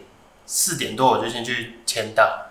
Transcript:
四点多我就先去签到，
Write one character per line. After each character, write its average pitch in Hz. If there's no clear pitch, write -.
四 -
点 107
多 127
我 110
就 117
先 117
去 117
签 107
到， -